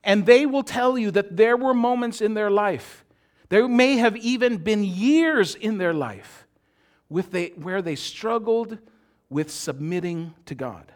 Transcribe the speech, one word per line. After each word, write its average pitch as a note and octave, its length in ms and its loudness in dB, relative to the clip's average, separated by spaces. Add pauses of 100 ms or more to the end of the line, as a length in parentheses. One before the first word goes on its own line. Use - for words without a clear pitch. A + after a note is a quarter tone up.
and G3+ 220 2
they B3 220 8
will C4+ 160 0
tell B3+ 340 0
you A3 140 -2
that G3+ 260 -2
there A#3 220 4
were C4 160 0
moments A#3+ 480 -2
in G#3+ 100 0
their G#3+ 180 -2
life, G3+ 540 -2 (460)
there A3+ 180 4
may B3+ 300 4
have A3+ 180 2
even A#3+ 400 0
been G#3 260 -2
years B3 720 2
in A3 220 -4
their F3+ 160 0
life, A#2 540 -8 (640)
with F3 220 -6
they, F3 160 -4
where F#3 340 -6
they D#3+ 140 -4
struggled A3+ 840 -4 (500)
with D3+ 220 -4
submitting E3 840 -6 (140)
to D3 80 -12
God. A2+ 420 -12